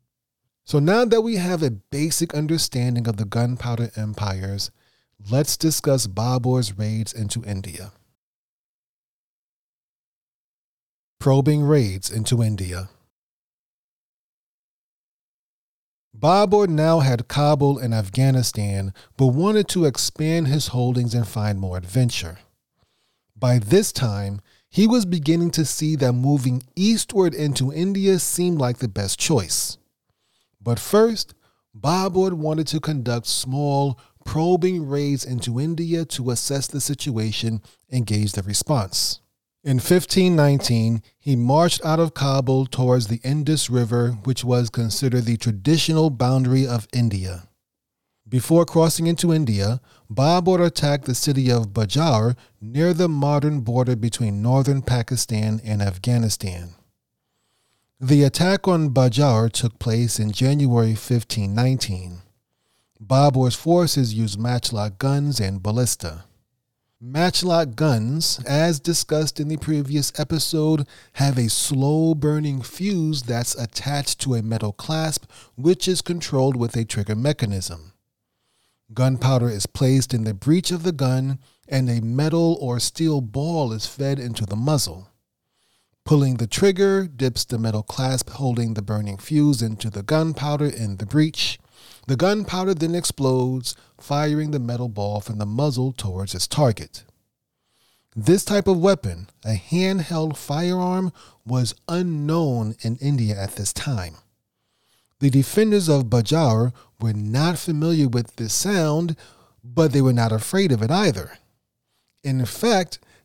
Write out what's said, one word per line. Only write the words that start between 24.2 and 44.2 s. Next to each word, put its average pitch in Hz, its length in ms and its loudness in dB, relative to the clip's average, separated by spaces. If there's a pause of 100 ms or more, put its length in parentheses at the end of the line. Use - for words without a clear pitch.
he 208 200 4
was 226 180 4
beginning 170 460 0
to 160 120 0
see 156 340 -2
that 123 160 2
moving 127 500 2 (120)
eastward 196 600 2
into 139 360 -2
India 190 460 2
seemed 175 420 0
like 123 200 0
the 123 80 -2
best 101 320 -4
choice. - 580 -2 (840)
But 117 180 -2
first, 220 540 2 (460)
Babur 185 540 0
wanted 156 340 -2
to 156 120 -4
conduct 123 480 -4
small 139 720 -2 (260)
probing 170 640 0
raids 143 360 -2
into 123 360 -4
India 165 460 -2
to 127 260 -4
assess 139 340 -2
the 139 160 -6
situation 110 800 -4 (280)
and 123 160 -2
gauge 104 260 0
the 101 100 -4
response. 101 800 -2 (440)
In 131 160 2
fifteen 180 560 2
nineteen, 117 680 2 (160)
he 139 160 0
marched 139 500 2
out 160 140 2
of 165 160 0
Kabul 135 520 0
towards 127 400 2
the 117 160 -4
Indus 147 460 0
River, 120 540 0